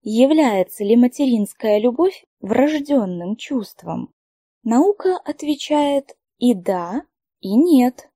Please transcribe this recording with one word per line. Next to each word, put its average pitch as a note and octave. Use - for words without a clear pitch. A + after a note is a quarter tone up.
Является A3+
ли A3
материнская A#3+
любовь B3
врождённым A#3+
чувством? -
Наука F4+
отвечает D4
и A#3+
да, F#3
и G3
нет. B3+